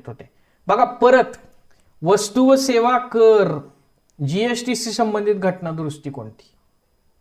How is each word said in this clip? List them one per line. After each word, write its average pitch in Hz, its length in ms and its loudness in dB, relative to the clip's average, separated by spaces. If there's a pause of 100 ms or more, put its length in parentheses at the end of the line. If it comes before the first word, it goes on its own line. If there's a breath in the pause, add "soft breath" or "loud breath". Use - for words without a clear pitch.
होते. - 220 -18 (380)
बघा 208 160 2
परत 247 540 2 (680)
वस्तू 254 480 2
व 269 40 6
सेवा 247 420 0
कर 220 640 2 (680)
जीएसटीशी 233 640 -4
संबंधित 208 440 -2
घटना 185 360 -4
दुरुस्ती 151 380 -10
कोणती? 113 420 -18 (680)